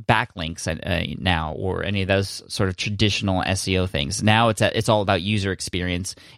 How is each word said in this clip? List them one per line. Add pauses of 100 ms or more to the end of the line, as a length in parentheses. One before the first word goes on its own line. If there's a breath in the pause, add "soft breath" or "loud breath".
backlinks,
uh,
now,
or
any
of
those
sort
of
traditional
S
E
O
things.
Now
it's
a,
it's
all
about
user
experience (220 loud breath)